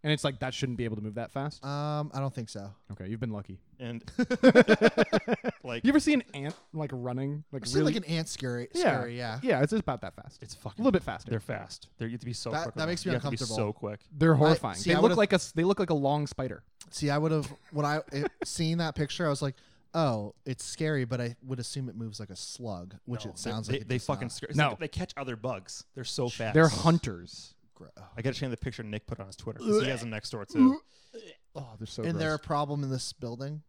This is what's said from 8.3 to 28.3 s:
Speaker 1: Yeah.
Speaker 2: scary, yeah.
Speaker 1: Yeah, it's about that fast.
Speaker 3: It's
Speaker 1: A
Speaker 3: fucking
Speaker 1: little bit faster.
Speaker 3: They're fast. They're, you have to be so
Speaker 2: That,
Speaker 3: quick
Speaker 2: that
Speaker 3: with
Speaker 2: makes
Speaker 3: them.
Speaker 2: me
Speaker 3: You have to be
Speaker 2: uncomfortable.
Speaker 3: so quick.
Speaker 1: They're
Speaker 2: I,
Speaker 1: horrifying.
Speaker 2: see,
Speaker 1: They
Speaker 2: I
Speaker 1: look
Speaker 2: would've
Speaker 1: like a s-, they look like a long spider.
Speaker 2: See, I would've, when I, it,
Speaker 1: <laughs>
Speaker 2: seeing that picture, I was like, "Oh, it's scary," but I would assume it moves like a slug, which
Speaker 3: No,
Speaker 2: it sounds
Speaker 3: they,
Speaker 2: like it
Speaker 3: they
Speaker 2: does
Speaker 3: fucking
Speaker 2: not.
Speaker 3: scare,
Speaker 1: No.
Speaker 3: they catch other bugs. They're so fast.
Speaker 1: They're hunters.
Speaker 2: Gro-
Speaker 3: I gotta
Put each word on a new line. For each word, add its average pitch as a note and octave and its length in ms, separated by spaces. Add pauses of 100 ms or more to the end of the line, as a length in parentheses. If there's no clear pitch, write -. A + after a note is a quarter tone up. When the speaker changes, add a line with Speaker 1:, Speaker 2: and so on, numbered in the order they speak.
Speaker 1:
Yeah. E4+ 60
Speaker 2:
scary, B2 380
yeah. A#2+ 240
Speaker 1:
Yeah, E3+ 200
it's D3 100
about F3+ 300
that F#2 120
fast. - 280
Speaker 3:
It's - 120
Speaker 1:
A - 40
Speaker 3:
fucking - 240
Speaker 1:
little B3+ 100
bit F3+ 100
faster. - 280
Speaker 3:
They're A2+ 100
fast. - 480 (100)
They're, A2+ 100
you A#2 40
have A#2+ 80
to - 60
be A#2+ 60
so A#2 180
Speaker 2:
That, D3+ 140
Speaker 3:
quick B2 120
Speaker 2:
that D#3 60
Speaker 3:
with D#3+ 60
Speaker 2:
makes F3 140
Speaker 3:
them. - 80
Speaker 2:
me - 40
Speaker 3:
You A#2+ 60
have - 40
to C#3+ 60
be C3+ 40
Speaker 2:
uncomfortable. A#2 220
Speaker 3:
so G#2+ 160
quick. G#2 280 (160)
Speaker 1:
They're D#3+ 180
Speaker 2:
I, C#3 40
Speaker 1:
horrifying. C#3 380
Speaker 2:
see, G2+ 140
Speaker 1:
They E3+ 40
Speaker 2:
I F3+ 40
Speaker 1:
look F3+ 60
Speaker 2:
would've A#3 140
Speaker 1:
like G#3 140
a G3 40
s-, - 160
they E3 120
look F#3+ 140
like F#3 120
a E3+ 40
long D3 320
spider. - 360 (280)
Speaker 2:
See, D3 200
I C#3+ 80
would've, D3+ 340 (200)
when D3 140
I, D3+ 140 (120)
it, C#3+ 240
Speaker 1:
<laughs> - 80
Speaker 2:
seeing E3 340
that E3 160
picture, - 320
I - 20
was C#3+ 140
like, C#3 140 (380)
"Oh, A#2 400 (100)
it's C3 200
scary," D3+ 400
but A#2+ 160
I A#2+ 240
would C3 160
assume C3 280
it G2 80
moves A2+ 240
like G#2 100
a F#2 60
slug, F#2+ 680
which A#2+ 220
Speaker 3:
No, G2 60
Speaker 2:
it F2 60
sounds A2 300
Speaker 3:
they, C3 60
Speaker 2:
like G#2 80
it - 60
Speaker 3:
they B2+ 100
Speaker 2:
does - 80
Speaker 3:
fucking B2 220
Speaker 2:
not. - 40
Speaker 3:
scare, - 220
Speaker 1:
No. C#3 260
Speaker 3:
they D#3 80
catch - 280
other B2+ 200
bugs. G#2+ 480 (100)
They're B2+ 100
so B2 240
fast. A2+ 260
Speaker 1:
They're D#3+ 140
hunters. B2+ 840 (200)
Speaker 2:
Gro- - 140 (280)
Speaker 3:
I A#2 60
gotta B2+ 140